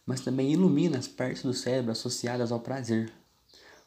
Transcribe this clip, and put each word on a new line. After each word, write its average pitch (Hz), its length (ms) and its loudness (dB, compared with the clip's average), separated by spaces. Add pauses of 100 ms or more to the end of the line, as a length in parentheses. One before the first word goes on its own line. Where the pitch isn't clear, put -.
mas 127 160 -4
também 135 320 0
ilumina 160 460 4
as 123 100 -8
partes 127 340 -6
do 123 120 0
cérebro 123 380 -2
associadas 120 600 -4
ao 117 80 -2
prazer. 113 520 -2 (760)